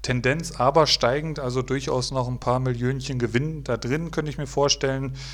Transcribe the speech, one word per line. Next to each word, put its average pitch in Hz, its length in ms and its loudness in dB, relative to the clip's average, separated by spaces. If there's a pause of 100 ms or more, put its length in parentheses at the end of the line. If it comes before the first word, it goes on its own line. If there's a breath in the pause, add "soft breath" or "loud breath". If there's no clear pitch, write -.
Tendenz 127 500 0
aber 143 340 4
steigend, 147 540 2
also 127 220 -2
durchaus 131 500 -2
noch 127 160 0
ein 123 100 -4
paar 127 220 2
Millionchen 127 580 -2
Gewinn 135 460 0
da 120 120 0
drin, 156 360 -2
könnte 151 180 -2
ich 131 80 -6
mir 147 80 -4
vorstellen, 135 680 0 (180 loud breath)